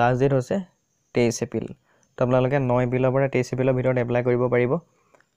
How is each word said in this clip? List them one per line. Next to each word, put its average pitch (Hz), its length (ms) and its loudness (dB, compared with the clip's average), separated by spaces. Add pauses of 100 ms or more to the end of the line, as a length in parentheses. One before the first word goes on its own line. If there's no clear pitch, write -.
লাষ্ট 123 200 2
ডেট 139 160 2
হৈছে 127 200 -2 (580)
তেইছ 120 320 0
এপ্ৰিল। - 220 -6 (500)
তো 131 80 2
আপোনালোকে 127 320 2 (120)
ন - 20 2 (120)
এপ্ৰিলৰ 127 300 0
পৰা 139 200 0
তেইছ 127 200 0
এপ্ৰিলৰ 127 240 0
ভিতৰত 127 260 0
এপ্লাই 120 220 -2
কৰিব 123 160 2 (120)
পাৰিব 123 180 2 (640)